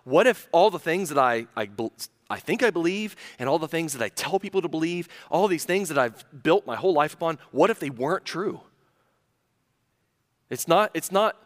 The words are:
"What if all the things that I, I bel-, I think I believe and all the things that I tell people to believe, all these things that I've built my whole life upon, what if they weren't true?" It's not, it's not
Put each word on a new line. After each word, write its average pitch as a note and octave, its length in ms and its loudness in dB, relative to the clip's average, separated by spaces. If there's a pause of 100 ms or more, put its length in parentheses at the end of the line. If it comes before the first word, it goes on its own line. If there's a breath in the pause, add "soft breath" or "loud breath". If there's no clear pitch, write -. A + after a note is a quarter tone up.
"What E3 240 4
if - 240 0
all F3+ 180 6
the F3+ 100 -4
things E3+ 300 -2
that C#3+ 80 -4
I, A#2 380 2
I A2 100 -4
bel-, G#2 280 -6 (360)
I G2+ 100 -8
think A#3 240 -4
I A#3 60 4
believe F#3 460 -2 (240 loud breath)
and B2+ 100 -2
all D#3+ 100 2
the D#3 80 -6
things E3 260 -4
that A#2+ 100 -6
I G#2 60 -4
tell - 300 -4
people F#3+ 220 -4
to E3+ 80 -2
believe, E3 380 -4 (220 loud breath)
all F3+ 180 2
these F3 180 -2
things F#3 240 -2
that D3 80 -4
I've A#2+ 260 0 (200)
built F#3 220 4
my A#2 100 -6
whole F#3 180 2
life D3+ 200 2
upon, E3 260 -4 (120 soft breath)
what D#3+ 180 4
if A3+ 100 -4
they D3 100 -6
weren't C#3 360 -4
true?" F3 360 -8 (1900)
It's - 180 -8
not, F#3+ 260 4
it's - 180 -6
not G3+ 340 0